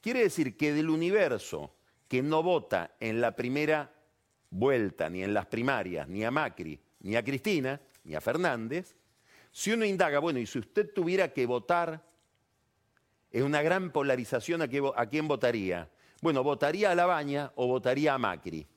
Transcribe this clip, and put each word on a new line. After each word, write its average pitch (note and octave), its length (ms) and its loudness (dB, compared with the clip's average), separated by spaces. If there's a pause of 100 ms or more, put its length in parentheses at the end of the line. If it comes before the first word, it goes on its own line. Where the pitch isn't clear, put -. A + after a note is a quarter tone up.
Quiere B3 180 0
decir D#3 380 2
que D3 160 2
del D#3 160 2
universo D#3 840 0 (320)
que B2+ 160 0
no D#3 200 2
vota C#3 580 0
en A2+ 220 -2
la A#2 120 2
primera D3 580 -2 (580)
vuelta, G#2 580 0
ni F#2 140 -6
en G2 100 -2
las G2+ 140 0
primarias, G2+ 600 -2
ni F#2+ 160 -6
a A2+ 80 -2
Macri, A#2 480 -6 (220)
ni G2+ 160 -4
a A#2 80 0
Cristina, C#3 560 -2 (240)
ni D2+ 100 -12
a D2+ 60 -4
Fernández, C#3 760 -4 (560)
si - 220 -2
uno A3+ 140 2
indaga, F3 320 2
bueno, D3 200 0
y A2+ 80 -2
si - 120 -6
usted G#3 340 -2
tuviera F3+ 400 2
que B2+ 140 0
votar, D#3+ 580 0 (1300)
es A#2 120 -2
una D3 200 2
gran F3+ 280 0
polarización, C3+ 720 -2
¿a D3+ 80 -2
qué C#3 140 -2
vo-, C3+ 120 0
a A#2+ 120 0
quién D3+ 200 -2
votaría? G#2+ 640 0 (300)
Bueno, C#3+ 240 2
votaría D3+ 460 2
a F3 40 4
Labaña D3 640 0
o B2+ 100 0
votaría C3 460 2
a C3+ 60 0
Macri. F2 480 -4 (100)